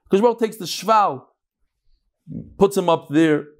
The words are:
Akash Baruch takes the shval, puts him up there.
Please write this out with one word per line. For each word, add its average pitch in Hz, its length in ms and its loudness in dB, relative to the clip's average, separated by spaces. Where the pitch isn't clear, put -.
Akash 196 100 2
Baruch 233 180 2
takes 220 180 -4
the 185 100 -12
shval, 185 580 0
puts 196 180 2
him 175 140 -2
up 165 180 -2
there. 151 380 2